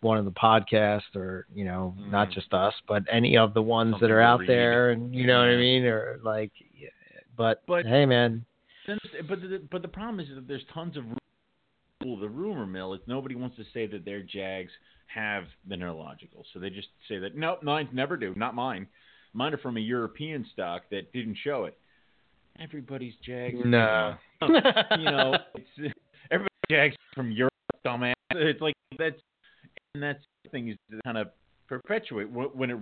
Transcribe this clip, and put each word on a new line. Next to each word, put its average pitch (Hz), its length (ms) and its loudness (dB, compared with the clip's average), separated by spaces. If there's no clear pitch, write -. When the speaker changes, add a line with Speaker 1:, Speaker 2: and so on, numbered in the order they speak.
Speaker 1:
one 110 180 2
of 104 60 0
the 98 80 -4
podcasts 107 840 4
or, 92 400 -8
you 101 100 -6
know, 92 340 -4
not 101 300 2
Speaker 2:
Mm. 90 40 -8
Speaker 1:
just 95 220 -8
us, 98 200 2
but 104 220 0
any 120 260 4
of 110 180 6
the 110 80 2
ones 113 320 2
Speaker 2:
Something 113 140 4
Speaker 1:
that 110 60 6
are 110 60 8
Speaker 2:
to 117 60 10
Speaker 1:
out 120 140 8
Speaker 2:
read. - 80 -8
Speaker 1:
there 120 420 6
and, 120 240 -2
you 127 120 0
know 123 120 8
what 120 100 6
I 123 40 8
Speaker 2:
Yeah. 120 60 6
Speaker 1:
mean? 127 260 4
Or, 117 380 0
like, 107 300 -4
yeah, - 140 -20
but, 113 300 2
Speaker 2:
But 175 200 0
Speaker 1:
hey, 139 200 6
man. 120 380 4
Speaker 2:
then, 208 120 -6
but 185 140 -6
the, 190 160 -8
but 180 120 -8
the 175 60 -12
problem 208 320 -10
is 143 140 -10
that 131 140 -18
there's 135 240 -8
tons 165 240 -10
of 131 100 -10
ru-, - 1120 -14
the 104 80 -6
rumor 147 380 -8
mill 92 280 -8
is 95 120 -12
nobody 131 280 -6
wants 123 220 -10
to 110 80 -16
say 113 120 -4
that 101 180 -10
their 101 180 -10
Jags 95 500 -10
have 104 380 -6
been 92 140 -8
illogical. 80 680 -12
So - 60 -18
they 95 120 -8
just 98 180 -16
say 104 120 -8
that, 95 180 -10
"Nope, 165 260 -4
mine's 147 300 -4
never 143 240 -4
do. 104 180 -6
Not 113 200 -4
mine. 117 340 -6
Mine 131 200 -4
are 135 40 -4
from 123 180 -6
a 110 40 -4
European 120 720 -6
stock 87 380 -8
that 98 220 -10
didn't 110 320 -8
show 139 220 -4
it." - 120 -14
Everybody's 135 560 -12
Jags. 123 400 -8
Speaker 1:
No. 110 520 4
Speaker 2:
You 247 640 4
know, 233 420 2
Speaker 1:
<laughs> - 80 -20
Speaker 2:
it's, - 400 -10
everybody's 190 180 0
Jags 147 260 4
from 123 160 -6
Europe, 120 220 0
dumbass. 123 280 -2
It's 151 280 0
like, 156 140 -2
that's, 160 220 -4
and 143 80 -8
that's 143 200 -6
the - 60 -20
thing 120 180 -8
is 104 80 -8
to 110 140 -14
kind 117 140 -6
of 107 100 -6
perpetuate. 127 580 -6
Wh-, 123 280 -8
when 127 160 -4
it 120 120 -6